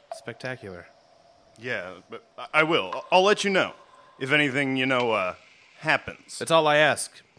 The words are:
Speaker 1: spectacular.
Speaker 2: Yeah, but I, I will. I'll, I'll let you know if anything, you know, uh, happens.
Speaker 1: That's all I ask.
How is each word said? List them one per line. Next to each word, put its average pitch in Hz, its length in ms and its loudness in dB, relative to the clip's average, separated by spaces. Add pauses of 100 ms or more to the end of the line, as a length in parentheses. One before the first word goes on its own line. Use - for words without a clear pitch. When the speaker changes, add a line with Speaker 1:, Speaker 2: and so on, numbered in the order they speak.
(140)
Speaker 1:
spectacular. 113 760 -14 (720)
Speaker 2:
Yeah, 101 360 -8 (140)
but 113 140 -16 (140)
I, 120 160 -12
I 156 100 4
will. 120 300 0
I'll, - 180 -10
I'll 185 120 6
let 202 200 2
you 202 60 -2
know 160 240 0 (460)
if 135 120 -6
anything, 139 460 0
you 131 80 0
know, 123 260 2
uh, 92 240 -2 (440)
happens. - 600 -4
Speaker 1:
That's 120 100 -6
all 160 160 4
I 147 120 4
ask. 143 340 2 (280)